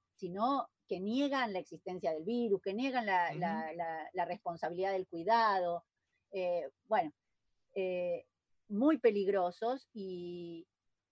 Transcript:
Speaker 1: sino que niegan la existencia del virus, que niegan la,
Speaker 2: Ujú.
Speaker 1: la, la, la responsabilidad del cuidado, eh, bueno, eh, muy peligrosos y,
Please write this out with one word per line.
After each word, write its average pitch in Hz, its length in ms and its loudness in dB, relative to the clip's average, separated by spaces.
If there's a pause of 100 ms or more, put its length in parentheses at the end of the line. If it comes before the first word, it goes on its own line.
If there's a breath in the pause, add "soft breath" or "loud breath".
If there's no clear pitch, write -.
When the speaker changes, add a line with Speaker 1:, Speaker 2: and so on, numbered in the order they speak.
(140)
Speaker 1:
sino 214 540 -2 (200)
que 185 120 -4
niegan 254 520 0
la 185 60 -2
existencia 175 540 -6
del 156 120 -6
virus, 220 380 2
que 190 120 -2
niegan 247 320 -2
la, 180 240 4
Speaker 2:
Ujú. 160 100 -6
Speaker 1:
la, 160 340 -2
la, 165 380 -6
la 180 120 0
responsabilidad 175 680 -4
del 190 140 -2
cuidado, 185 800 2 (480)
eh, 175 360 -2 (200)
bueno, 185 240 2 (640)
eh, 180 500 -2 (440)
muy 262 300 4
peligrosos 202 960 2
y, 175 720 -8 (460)